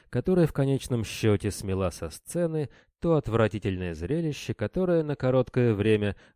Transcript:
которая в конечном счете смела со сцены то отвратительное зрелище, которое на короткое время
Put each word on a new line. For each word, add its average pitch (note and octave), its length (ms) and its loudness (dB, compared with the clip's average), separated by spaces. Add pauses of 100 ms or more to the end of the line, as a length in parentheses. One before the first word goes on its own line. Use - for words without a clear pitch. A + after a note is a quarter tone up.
которая F3 380 2
в - 60 -10
конечном C3+ 500 0
счете G#2 480 0
смела F#2+ 400 -4
со - 180 -10
сцены D#3+ 600 -4 (320)
то E3+ 140 2
отвратительное G#2 800 0
зрелище, C3+ 600 -4
которое E3+ 500 0
на D3 120 -4
короткое B2+ 580 2
время G#2 420 2 (200)